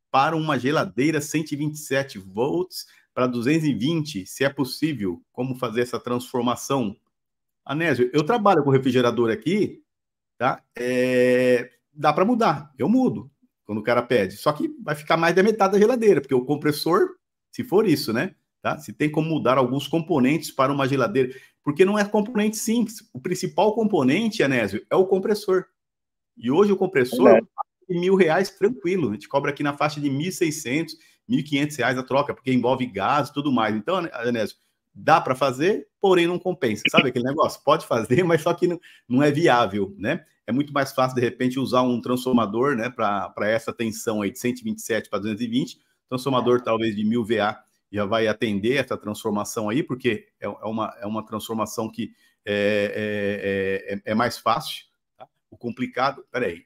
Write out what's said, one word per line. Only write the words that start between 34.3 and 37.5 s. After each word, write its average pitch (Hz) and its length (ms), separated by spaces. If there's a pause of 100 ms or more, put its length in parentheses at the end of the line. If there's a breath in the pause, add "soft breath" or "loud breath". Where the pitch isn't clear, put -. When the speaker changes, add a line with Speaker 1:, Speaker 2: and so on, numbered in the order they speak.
Speaker 1:
dá 147 260
pra 139 140
fazer, 139 520 (140)
porém 175 260
não 180 120
compensa. 139 520
Sabe 139 200
aquele 120 140
negócio? 135 400